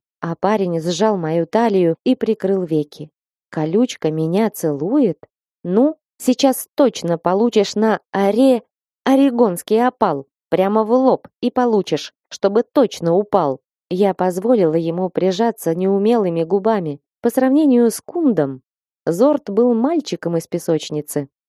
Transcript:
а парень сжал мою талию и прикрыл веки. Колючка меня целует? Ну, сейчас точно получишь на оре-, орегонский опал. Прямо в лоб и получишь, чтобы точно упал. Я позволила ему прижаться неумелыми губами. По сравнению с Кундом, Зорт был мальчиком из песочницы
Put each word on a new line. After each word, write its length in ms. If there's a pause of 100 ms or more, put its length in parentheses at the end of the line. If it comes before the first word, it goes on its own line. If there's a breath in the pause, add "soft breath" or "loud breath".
(200)
а 160
парень 440
сжал 360
мою 300
талию 580
и 100
прикрыл 480
веки. 480 (400)
Колючка 600
меня 400
целует? 680 (440)
Ну, 340 (220)
сейчас 560
точно 440
получишь 560
на 260 (120)
оре-, 500 (420)
орегонский 840
опал. 400 (220)
Прямо 360
в 80
лоб 340 (140)
и 100
получишь, 640 (160)
чтобы 340
точно 520
упал. 460 (300)
Я 240
позволила 600
ему 360
прижаться 640
неумелыми 720
губами. 560 (200)
По 100
сравнению 600
с 100
Кундом, 640 (440)
Зорт 440
был 220
мальчиком 640
из 120
песочницы 800 (200)